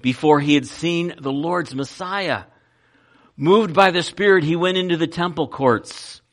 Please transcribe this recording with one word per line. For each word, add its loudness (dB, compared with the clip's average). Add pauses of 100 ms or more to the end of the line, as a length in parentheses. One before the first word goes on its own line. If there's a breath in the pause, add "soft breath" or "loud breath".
before 2
he 2
had 0
seen -4
the -6
Lord's -4
Messiah. -6 (920 soft breath)
Moved 4
by 4
the 0
Spirit, 2
he 0
went 0
into -2
the 0
temple -4
courts. -2 (120)